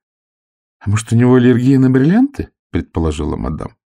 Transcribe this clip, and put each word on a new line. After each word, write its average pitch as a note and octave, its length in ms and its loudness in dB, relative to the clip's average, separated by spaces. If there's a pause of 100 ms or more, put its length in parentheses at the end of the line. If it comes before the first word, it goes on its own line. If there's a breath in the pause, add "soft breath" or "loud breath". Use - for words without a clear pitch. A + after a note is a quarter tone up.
(800)
«А - 100 -12
может, G#2 240 -4
у A2+ 40 2
него B2 180 4
аллергия B2+ 460 2
на C3 100 2
бриллианты?» — F3 600 0 (200)
предположила D#2 640 -6
мадам. - 420 -10 (140)